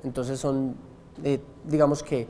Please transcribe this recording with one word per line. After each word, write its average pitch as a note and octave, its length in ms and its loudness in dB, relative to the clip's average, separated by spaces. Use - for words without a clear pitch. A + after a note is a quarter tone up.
Entonces C3 340 -4
son, C3+ 360 0
eh, C#3 180 2
digamos D3+ 360 4
que, A#2+ 280 -2